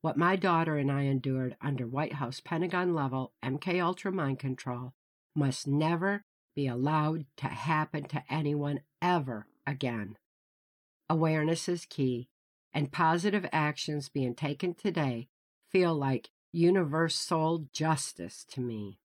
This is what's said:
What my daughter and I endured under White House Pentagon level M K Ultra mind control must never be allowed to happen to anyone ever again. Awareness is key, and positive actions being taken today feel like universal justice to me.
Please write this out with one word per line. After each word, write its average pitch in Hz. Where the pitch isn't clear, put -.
What 160
my 175
daughter 165
and 139
I 139
endured 131
under 131
White 135
House 131
Pentagon 180
level 131
M 131
K 180
Ultra 185
mind 139
control 127
must 139
never 165
be 139
allowed 151
to 139
happen 156
to 143
anyone 147
ever 143
again. 117
Awareness 160
is 175
key, 123
and 143
positive 175
actions 151
being 127
taken 156
today 143
feel 175
like 135
universal 165
justice 147
to 131
me. 107